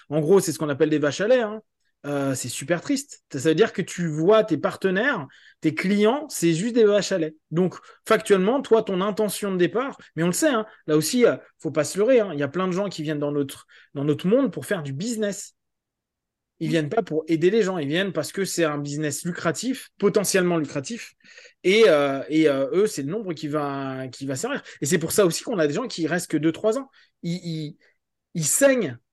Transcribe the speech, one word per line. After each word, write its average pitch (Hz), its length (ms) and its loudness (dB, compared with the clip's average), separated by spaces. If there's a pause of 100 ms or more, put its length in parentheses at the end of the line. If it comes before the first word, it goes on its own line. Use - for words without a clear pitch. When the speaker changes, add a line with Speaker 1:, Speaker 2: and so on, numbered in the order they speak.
Speaker 1:
en 151 120 0
gros, 175 200 6
c'est 165 120 -2
ce 135 60 -8
qu'on 151 120 -2
appelle 147 180 2
des 156 100 2
vaches 143 220 -2
à 202 80 0
lait, 254 140 4
hein, 214 180 -6 (440)
euh, 139 300 -2
c'est 127 140 -6
super 165 320 -4
triste. - 420 -6 (100)
Ça 143 160 0
veut 160 60 4
dire 214 180 4
que 196 100 -4
tu 175 260 -6
vois 165 340 4
tes 160 160 -2
partenaires, 190 720 -2 (320)
tes 156 120 0
clients, 208 560 2
c'est 170 240 0
juste 214 220 -2
des 240 100 6
vaches 202 280 2
à 190 60 0
lait. 156 180 -4 (160)
Donc, 175 240 0 (320)
factuellement, 214 520 4
toi, 226 220 4
ton 190 180 -2
intention 202 520 -2
de 185 40 -2
départ, 202 400 0 (200)
mais 160 80 0
on - 20 2
le 180 60 2
sait, 311 160 2
hein, 226 180 0 (220)
là 151 80 4
aussi, 233 280 4
euh, 147 120 6 (240)
faut 160 100 -6
pas 147 140 0
se 147 140 -6
leurrer, 233 200 4
hein, 202 140 2
il 143 80 -4
y - 20 0
a 143 60 -2
plein 175 180 -4
de 185 60 -2
gens 196 160 -2
qui 165 160 -8
viennent 151 160 -4
dans 147 100 -2
notre, 143 380 -6 (260)
dans 139 80 -6
notre 147 240 0
monde 233 260 2
pour 139 140 -10
faire 190 160 -4
du 139 100 -8
business. 208 600 -6 (1040)
Ils 160 100 -4
Speaker 2:
Mm. - 40 -4
Speaker 1:
viennent 156 160 0
pas 147 140 0
pour 156 260 -4
aider 165 220 2
les 220 120 4
gens, 190 160 -2
ils 147 80 -4
viennent 175 260 -2
parce 147 200 -6
que 196 120 -4
c'est 175 200 -2
un 147 140 -2
business 143 460 -6
lucratif, 175 720 -6
potentiellement 185 600 2
lucratif, 156 560 -8 (480)
et, 208 240 6
euh, 143 420 2
et, 156 200 4
euh, 135 240 2
eux, 190 160 2
c'est 156 140 -6
le 139 100 -6
nombre 196 200 -6
qui 151 140 -8
va, 139 600 -6
qui 135 180 -12
va 139 80 -4
servir. 240 260 -6 (200)
Et 151 60 -4
c'est 170 120 2
pour 156 140 -4
ça 208 120 4
aussi 165 200 -2
qu'on 220 160 -4
a 151 80 4
des 143 60 -2
gens 240 120 -4
qui 165 220 -4
restent 170 240 -4
que 160 40 0
deux, 151 140 2
trois 220 280 -2
ans. 269 120 -10 (320)
Ils, 175 240 -6
ils, 160 300 -8 (580)
ils 160 120 -2
saignent 240 520 2 (140)